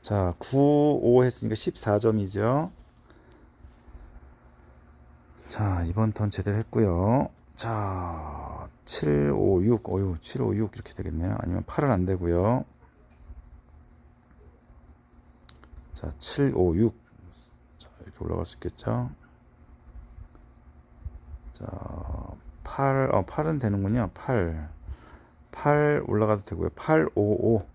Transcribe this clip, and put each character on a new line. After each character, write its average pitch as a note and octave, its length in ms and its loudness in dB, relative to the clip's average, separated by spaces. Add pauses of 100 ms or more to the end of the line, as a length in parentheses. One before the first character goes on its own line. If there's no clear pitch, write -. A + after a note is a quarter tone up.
자, F#2+ 360 0
구, D3 640 4
오 B2 220 6
했으니까 A2+ 300 0
십사 - 440 0
점이죠. A2 720 0 (2750)
자, F#2+ 380 -2
이번 G#2+ 280 0
턴 G#2 180 -2
제대로 G2+ 280 -2
했고요. G#2+ 720 2 (260)
자, E2+ 1120 -6 (160)
칠, C#3+ 480 2
오, G2 320 4
육, A2+ 240 2
어휴, F#2+ 300 0
칠, - 240 -6
오, G#2 120 0
육 G#2+ 200 -2
이렇게 - 200 -16
되겠네요. E2+ 460 -4
아니면 F#2 260 -4
팔은 C#3+ 260 0
안 F2+ 120 4
되고요. F#2 600 2 (3250)
자, - 260 -8
칠, - 380 0
오, F2 200 4
육. A2 180 4 (840)
자, - 140 -20 (100)
이렇게 - 240 -20
올라갈 E2+ 220 -4
수 - 80 -16
있겠죠. - 560 -6 (2500)
자, - 140 -14 (1000)
팔, C3+ 500 0
어, F#2+ 120 2
팔은 D#3 320 -2
되는군요. G2+ 560 0
팔. E2 560 -2 (840)
팔 D3 540 2
올라가도 G#2+ 380 2
되고요. E2+ 260 -4
팔, D#3 440 0
오, G#2 400 4
오. G#2+ 200 0